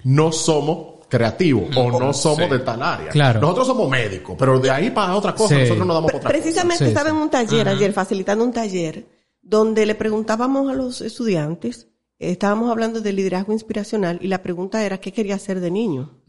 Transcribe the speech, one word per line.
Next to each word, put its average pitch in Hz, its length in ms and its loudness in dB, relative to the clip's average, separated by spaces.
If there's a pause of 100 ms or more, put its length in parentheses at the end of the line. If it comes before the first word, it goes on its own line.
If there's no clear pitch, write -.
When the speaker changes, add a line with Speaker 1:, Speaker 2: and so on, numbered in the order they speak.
Speaker 1:
no 147 280 4
somos 156 640 0 (120)
creativo, 120 680 2
o 127 120 4
Speaker 2:
Ujú. 123 120 2
Speaker 1:
no 135 120 2
somos 156 340 2
Speaker 2:
Sí. 160 40 -4
Speaker 1:
de 131 100 2
tal 117 220 -4
área. 147 280 -4
Speaker 3:
Claro. 131 300 4
Speaker 1:
Nosotros 185 280 2
somos 220 200 2
médicos, 104 500 -2
pero 131 200 4
de 135 120 2
ahí 147 200 0
para 196 240 0
otra 196 200 0
cosa, 202 200 2
Speaker 3:
Sí. 139 80 6
Speaker 1:
nosotros 113 240 2
no 165 80 2
damos 160 160 2
Speaker 4:
Pre-, - 100 -2
Speaker 1:
por - 60 -6
otra - 60 2
cosa. 311 100 0
Speaker 4:
precisamente 339 420 0
Speaker 3:
Sí, 127 60 4
Speaker 4:
estaba 294 200 0
Speaker 3:
sí. 311 60 0
Speaker 4:
en 302 60 0
un 302 80 -2
taller 226 380 2
Speaker 2:
Ajá. 196 80 0
Speaker 4:
ayer, 196 160 2
facilitando 196 520 -2
un 247 80 0
taller, 190 540 -6 (360)
donde 214 440 2
le 214 80 0
preguntábamos 220 760 -2
a 262 40 -2
los 254 260 -6
estudiantes, 202 880 -4 (300)
eh, 165 120 -4
estábamos 208 400 0
hablando 226 300 -2
de 202 120 -2
liderazgo 190 400 -2
inspiracional, 208 720 -4
y 180 60 -6
la 185 140 -2
pregunta 190 420 -4
era, 190 140 -4
¿qué 190 140 -12
quería 202 260 -2
ser 190 220 -6
de 175 100 -2
niño? 175 480 -4 (100)